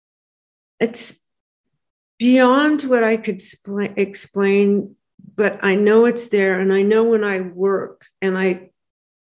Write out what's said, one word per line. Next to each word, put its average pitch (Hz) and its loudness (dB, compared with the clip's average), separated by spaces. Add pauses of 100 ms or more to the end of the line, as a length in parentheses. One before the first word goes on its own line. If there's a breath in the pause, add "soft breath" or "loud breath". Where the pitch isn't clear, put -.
(800)
it's - -6 (960)
beyond 262 2
what 254 0
I 226 0
could 208 -8
spla-, 202 -8
explain, 196 -2 (400)
but 202 -2
I 190 2
know 214 4
it's 240 -2
there. 190 0
And 190 0
I 196 2
know 214 2
when 226 2
I 196 -4
work 185 -6 (160)
and 190 -2
I 185 -2 (560)